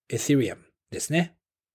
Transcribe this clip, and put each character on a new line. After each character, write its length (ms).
エ 80
セ 180
リ 160
ア 40
ム 80
で 100
す 140
ね。 240